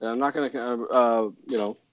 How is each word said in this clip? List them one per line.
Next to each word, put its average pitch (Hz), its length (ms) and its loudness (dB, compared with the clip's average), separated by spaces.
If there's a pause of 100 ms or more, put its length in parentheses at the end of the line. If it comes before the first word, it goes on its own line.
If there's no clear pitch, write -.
I'm 113 180 -4
not 143 140 0
gonna, 143 200 -2
uh, 120 320 -4
uh, 117 440 4 (180)
you 120 100 -2
know, 104 200 -2 (160)